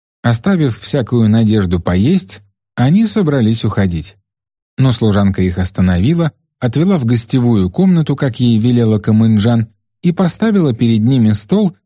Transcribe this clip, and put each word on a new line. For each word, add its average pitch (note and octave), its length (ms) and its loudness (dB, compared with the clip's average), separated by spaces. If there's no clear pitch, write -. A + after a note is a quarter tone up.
Оставив C3+ 560 0
всякую A#2+ 480 0
надежду G#2 500 2
поесть, G#2 640 -2
они F#3 320 2
собрались C#3 580 0
уходить. F#2 520 -4
Но C3 140 2
служанка G2+ 520 0
их F2+ 160 -2
остановила, F#2+ 760 0
отвела D#3 400 0
в B2+ 60 -4
гостевую A#2 640 0
комнату, E3+ 460 0
как A#2 240 -4
ей A#2 180 2
велела A2+ 400 2
Камынджан, A2+ 720 2
и F3 80 0
поставила F3+ 640 0
перед A2+ 300 0
ними A#2+ 260 2
стол, F#3 540 -2